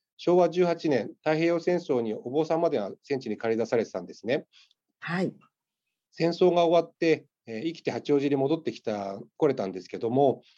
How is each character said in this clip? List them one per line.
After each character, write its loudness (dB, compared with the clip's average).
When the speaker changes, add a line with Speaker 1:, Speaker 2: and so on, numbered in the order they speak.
Speaker 1:
昭 2
和 6
十 2
八 -2
年、 0
太 2
平 0
洋 0
戦 2
争 -2
に -4
お -10
坊 0
さ -2
ん 0
ま 2
で -2
が -6
戦 -4
地 -10
に -4
駆 -2
り 0
出 0
さ -2
れ 2
て -14
た -8
ん -12
で -16
す -12
ね。 -2
Speaker 2:
は -4
い。 -4
Speaker 1:
戦 0
争 4
が 4
終 4
わ -16
っ -20
て、 2
え -8
ー、 -8
生 -4
き -14
て -2
八 -2
王 4
子 0
に 0
戻 0
っ -10
て -6
き -12
た、 -6
来 2
れ 0
た -4
ん -6
で -10
す -18
け -12
ど -4
も、 2